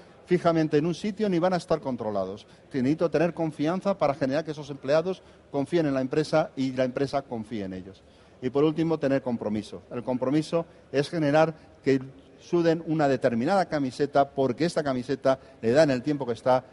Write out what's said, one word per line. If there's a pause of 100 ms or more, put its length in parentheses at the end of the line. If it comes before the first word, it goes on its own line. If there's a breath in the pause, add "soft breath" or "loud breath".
(260 loud breath)
fijamente
en
un
sitio
ni
van
a
estar
controlados. (240 loud breath)
Necesito
tener
confianza
para
generar
que
esos
empleados (280 loud breath)
confíen
en
la
empresa
y
la
empresa
confíe
en
ellos. (400 soft breath)
Y
por
último,
tener
compromiso.
El
compromiso (260 loud breath)
es
generar (280 loud breath)
que (420)
suden
una
determinada
camiseta
porque
esta
camiseta (240 loud breath)
le
da
en
el
tiempo
que
está (100)